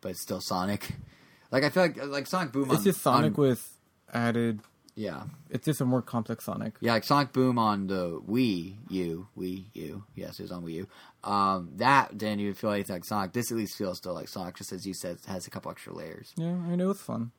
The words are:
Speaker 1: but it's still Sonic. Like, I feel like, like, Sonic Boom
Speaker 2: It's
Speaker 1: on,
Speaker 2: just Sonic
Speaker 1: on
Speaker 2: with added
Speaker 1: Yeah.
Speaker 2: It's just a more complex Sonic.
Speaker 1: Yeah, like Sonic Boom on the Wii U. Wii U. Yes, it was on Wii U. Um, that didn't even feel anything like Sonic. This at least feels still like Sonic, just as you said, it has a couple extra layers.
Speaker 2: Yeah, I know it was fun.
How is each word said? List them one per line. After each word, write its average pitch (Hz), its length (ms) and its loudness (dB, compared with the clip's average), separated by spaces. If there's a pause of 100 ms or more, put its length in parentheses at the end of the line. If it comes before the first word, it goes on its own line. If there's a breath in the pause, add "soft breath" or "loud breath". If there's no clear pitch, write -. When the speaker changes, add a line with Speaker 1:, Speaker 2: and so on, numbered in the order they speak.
Speaker 1:
but 95 100 -8
it's 85 120 -8
still 92 180 -4
Sonic. 95 540 -2 (560 loud breath)
Like, 135 140 4
I 147 60 4
feel 180 120 4
like, 151 240 2
like, 139 220 -4
Sonic 180 240 -2
Boom 135 180 2
Speaker 2:
It's 156 80 6
Speaker 1:
on, 202 60 2
Speaker 2:
just 190 160 4
Sonic 117 360 6
Speaker 1:
on 147 60 4
Speaker 2:
with - 380 2 (320)
added 117 480 2 (360)
Speaker 1:
Yeah. 95 280 -6 (260)
Speaker 2:
It's - 140 -4
just 151 160 2
a 143 40 2
more 123 180 4
complex 113 420 -4
Sonic. 110 360 -6
Speaker 1:
Yeah, 113 120 4
like 110 120 2
Sonic 143 280 4
Boom 127 260 4
on 101 300 2
the 90 320 0
Wii 95 560 0 (140)
U. 90 360 -2 (100)
Wii 92 280 -6 (100)
U. 80 300 -10 (100)
Yes, - 240 -10
it 92 60 -10
was 92 80 -10
on 87 120 -8
Wii 82 100 -8
U. - 540 -12
Um, 95 480 2
that 127 400 4
didn't 107 240 -2
even 101 140 -2
feel 110 160 0
anything 101 240 -2
like 87 100 -8
Sonic. 98 280 -2
This 120 180 -2
at 117 60 -2
least 107 200 -4
feels 92 220 -4
still 90 160 -6
like 82 140 -10
Sonic, 90 280 -8
just - 160 -12
as 95 140 -8
you 95 80 -6
said, 87 220 -6
it - 80 -18
has 92 240 -8
a - 20 -18
couple 92 220 -8
extra - 200 -14
layers. 82 440 -12
Speaker 2:
Yeah, 170 160 -2
I 175 240 -2
know 180 80 2
it 190 40 2
was 196 120 -2
fun. 117 380 -6